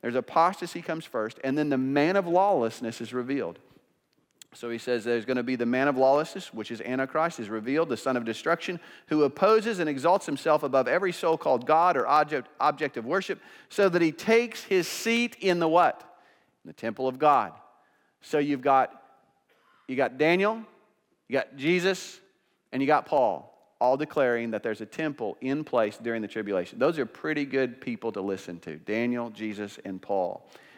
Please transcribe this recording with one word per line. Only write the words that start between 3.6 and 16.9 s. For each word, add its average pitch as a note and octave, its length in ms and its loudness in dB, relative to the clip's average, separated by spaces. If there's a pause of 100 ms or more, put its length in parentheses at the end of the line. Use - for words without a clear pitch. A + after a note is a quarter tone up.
So - 160 -12
he A#2 100 -6
says A#2+ 260 -2
there's A#2 200 0
gonna B2+ 200 -2
be C3 100 -2
the A#2+ 120 -2
man B2+ 200 2
of C#3+ 100 0
lawlessness, C#3+ 560 2
which A2 200 -10
is A2 80 -10
Antichrist, C3+ 580 -4
is A2 100 -8
revealed, B2+ 400 -2
the B2 80 -2
son C3 200 -2
of A#2+ 80 -4
destruction, E3 560 -4 (260)
who D3+ 160 2
opposes G3+ 560 2
and D#3+ 100 -2
exalts D#3 380 2
himself D3+ 380 0
above C3 240 2
every F3+ 240 0
so-called D3+ 540 0
God E3 300 4
or A#2+ 120 0
object, D3+ 400 2 (100)
object C#3+ 380 0
of A2+ 100 -8
worship, F#3 340 -4 (280)
so G3+ 200 4
that F3 140 2
he E3 80 4
takes A3+ 540 0
his F#3 240 0
seat A#3 500 -2
in F3+ 220 0
the E3 80 2
what? D#3+ 340 4 (640)
In - 40 -16
the D#2+ 60 -16
temple A2+ 320 -6